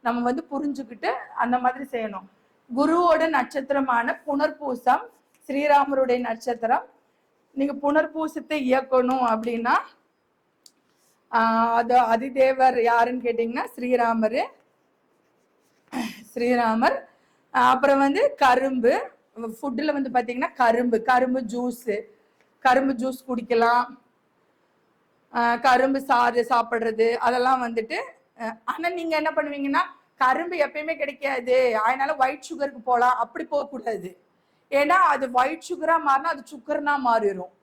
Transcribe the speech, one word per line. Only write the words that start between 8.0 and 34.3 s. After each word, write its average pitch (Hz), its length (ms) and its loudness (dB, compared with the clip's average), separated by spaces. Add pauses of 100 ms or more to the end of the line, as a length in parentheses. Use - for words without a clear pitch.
இயக்கணும் 254 680 0
அப்படின்னா, 233 480 -2 (1600)
ஆஹ், 226 420 2
அது 240 260 2
அதிதேவர் 262 800 2
யாருன்னு 240 440 2
கேட்டீங்கன்னா 233 380 -2 (100)
ஸ்ரீராமரு. 240 680 0 (1800)
ஸ்ரீராமர். 240 720 0 (580)
அப்புறம் 254 440 4
வந்து 349 360 2
கரும்பு, 262 580 2 (600)
ஃபுட்ல 285 400 -4
வந்து 277 180 -2
பாத்தீங்கன்னா 247 440 -2
கரும்பு, 233 480 2
கரும்பு 254 400 2
ஜூஸ், 240 460 -6 (760)
கரும்பு 269 280 4
ஜூஸ் 254 320 -6
குடிக்கலாம். 240 640 0 (1400)
ஆஹ், 240 280 0
கரும்பு 262 400 4
சாறு 240 440 2
சாப்பிடுறது 226 720 0
அதெல்லாம் 247 460 0
வந்துட்டு, 233 360 -6 (400)
ஆஹ், 226 260 -8
ஆனா 339 240 -4
நீங்க 330 280 -4
என்ன 311 140 0
பண்ணுவீங்கன்னா, 285 520 -2 (360)
கரும்பு 330 380 0
எப்பயுமே 302 400 -2
கிடைக்காது, 269 600 -2 (200)
அதனால 262 400 0
ஒயிட் 269 320 -2
சுகருக்கு 277 340 -8
போலாம், 247 340 2
அப்படி 240 280 -6
போகக்கூடாது. 233 640 -6 (600)